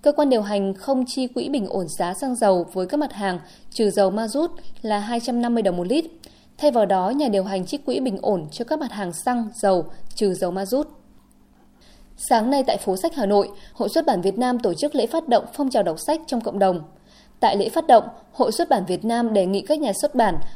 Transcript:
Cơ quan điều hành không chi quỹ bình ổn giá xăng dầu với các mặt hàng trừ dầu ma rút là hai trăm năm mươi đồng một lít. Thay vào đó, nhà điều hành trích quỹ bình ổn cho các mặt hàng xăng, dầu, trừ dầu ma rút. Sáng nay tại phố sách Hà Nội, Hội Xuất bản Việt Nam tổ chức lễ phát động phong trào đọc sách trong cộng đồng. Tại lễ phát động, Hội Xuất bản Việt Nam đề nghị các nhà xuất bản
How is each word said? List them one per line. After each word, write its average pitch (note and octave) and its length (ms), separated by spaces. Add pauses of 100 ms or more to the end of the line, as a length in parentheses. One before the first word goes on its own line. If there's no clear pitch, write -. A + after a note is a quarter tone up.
Cơ D4 100
quan D4 180
điều A#3 120
hành G3+ 320
không B3+ 340
chi B3+ 200
quỹ B3 220
bình C4 200
ổn F#3 180
giá F3 260
xăng B3+ 220
dầu F#3+ 380
với F#3 140
các C#4+ 100
mặt D4 160
hàng G3 260 (320)
trừ G#3+ 180
dầu G3 200
ma G#3+ 180
rút D4+ 240 (300)
là G#3+ 180
hai A#3 200
trăm A#3+ 220
năm A#3+ 120
mươi A3+ 100
đồng F3+ 140
một F3+ 100
lít. D4 180 (520)
Thay D4 140
vào A3+ 140
đó, F#3 240
nhà C#4 180
điều G3 160
hành F#3+ 220
trích C#4+ 200
quỹ C4 140
bình B3 220
ổn F3 300
cho A#3 140
các D#4 140
mặt C4+ 120
hàng F#3+ 220
xăng, A#3 420
dầu, F#3 300 (300)
trừ G3 180
dầu F3+ 180
ma F#3+ 140
rút. C4+ 220 (1400)
Sáng A3+ 200
nay C#4 140
tại A#3 140
phố F#3+ 200
sách E4 180
Hà A#3+ 100
Nội, G3+ 240 (240)
Hội G#3+ 160
Xuất D#4+ 160
bản G#3 160
Việt F#3+ 160
Nam B3 220
tổ F3+ 140
chức D4 220
lễ A3+ 120
phát - 200
động A#3 260
phong C#4 160
trào A3+ 140
đọc D#3+ 160
sách D#4+ 280
trong A#3+ 140
cộng - 180
đồng. F#3 220 (580)
Tại G#3 180
lễ G3+ 120
phát D#4+ 180
động, A#3 160 (280)
Hội B3 200
Xuất E4 180
bản G3+ 160
Việt F3+ 200
Nam A#3 280
đề F#3+ 120
nghị G3 160
các D4+ 180
nhà B3 120 (100)
xuất D4 140
bản A3 200 (200)